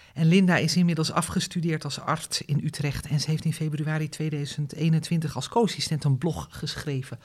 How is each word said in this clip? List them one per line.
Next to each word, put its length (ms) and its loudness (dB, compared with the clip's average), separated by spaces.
En 120 2
Linda 300 8
is 200 2
inmiddels 360 2
afgestudeerd 720 -2
als 160 -6
arts 420 -4
in 220 0
Utrecht. 420 -4
En 140 0
ze 100 -4
heeft 140 0
in 80 0
februari 560 -2
tweeduizend 680 -4
eenentwintig 600 2
als 120 -6
co-assistent 560 0
een 140 4
blog 320 -2
geschreven 760 -8